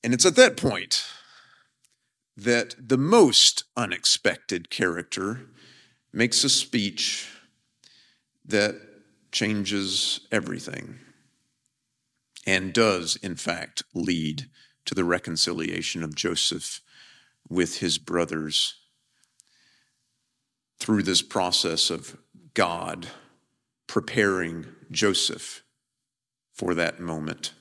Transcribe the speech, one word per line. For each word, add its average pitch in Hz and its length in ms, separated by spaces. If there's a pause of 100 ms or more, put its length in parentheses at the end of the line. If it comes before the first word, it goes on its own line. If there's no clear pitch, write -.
And 120 100
it's 127 120
at 170 100
that 254 220
point 95 480 (1300)
that 117 420
the 127 200
most 160 680 (140)
unexpected 90 920
character 95 800 (640)
makes 113 320
a 135 60
speech - 800 (1160)
that 104 300 (560)
changes 101 880 (140)
everything - 680 (1500)
and 95 280
does, 95 420
in 92 220
fact, 85 460 (100)
lead 80 560 (360)
to - 80
the 90 120
reconciliation 85 1000
of 76 100
Joseph - 680 (680)
with 87 300
his 85 200
brothers 80 800 (2000)
through 104 260
this 92 180
process 90 680
of - 280 (360)
God 87 540 (800)
preparing 90 760 (260)
Joseph - 720 (920)
for 90 200
that 85 260
moment. 82 600